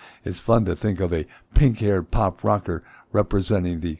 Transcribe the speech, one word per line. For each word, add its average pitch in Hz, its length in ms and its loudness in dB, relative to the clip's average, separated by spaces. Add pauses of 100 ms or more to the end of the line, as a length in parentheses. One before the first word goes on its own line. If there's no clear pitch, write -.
(240)
It's - 160 -8
fun 113 260 2
to 87 100 -2
think 98 240 -2
of 87 120 -2
a 80 140 -2 (280)
pink-haired 104 560 2
pop 107 340 -2
rocker 101 400 -2 (280)
representing 92 680 0
the 80 200 -4